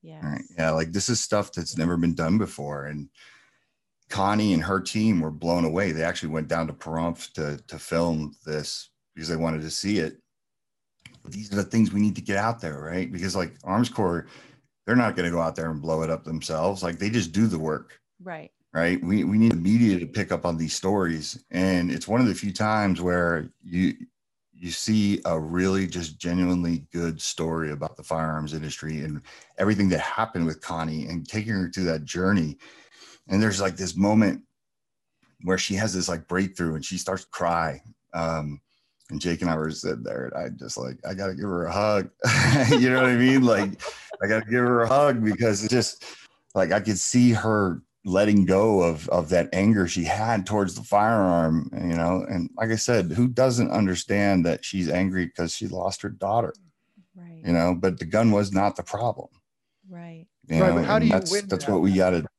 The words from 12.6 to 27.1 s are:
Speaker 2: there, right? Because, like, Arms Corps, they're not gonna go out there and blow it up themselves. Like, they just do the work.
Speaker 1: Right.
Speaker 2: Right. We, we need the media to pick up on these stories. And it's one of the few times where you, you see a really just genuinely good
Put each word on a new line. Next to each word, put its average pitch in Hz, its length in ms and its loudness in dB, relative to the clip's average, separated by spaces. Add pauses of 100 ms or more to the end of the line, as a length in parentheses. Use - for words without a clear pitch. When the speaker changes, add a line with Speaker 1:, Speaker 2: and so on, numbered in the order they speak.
Speaker 2:
there, 76 200 -8
right? 87 300 -6
Because, 90 240 -6
like, 90 280 -4
Arms 110 260 0
Corps, 85 380 -2 (580)
they're 113 100 0
not 113 200 2
gonna 85 160 -2
go 85 100 -2
out 80 140 -2
there 82 160 -6
and 76 100 -8
blow 80 220 -2
it 80 60 -2
up 80 160 -4
themselves. 80 580 -4
Like, 85 160 -4
they 98 100 -2
just 104 220 -2
do 104 160 2
the 90 120 0
work. 78 400 -6 (220)
Speaker 1:
Right. 165 300 -14 (220)
Speaker 2:
Right. 85 300 2
We, 95 200 2
we 101 160 0
need 113 140 6
the 87 40 0
media 101 420 4
to 82 80 -6
pick 95 240 -4
up 85 140 -2
on 85 120 0
these 80 180 -4
stories. 87 760 -2
And 90 400 2
it's - 160 -6
one 113 140 2
of 123 60 4
the 95 80 0
few 101 180 -6
times 104 480 0
where 87 500 0 (120)
you, 87 300 0 (600)
you 87 180 -12
see 104 540 2
a 85 140 0
really 92 480 0
just 82 320 -8
genuinely 87 720 0
good 82 300 -4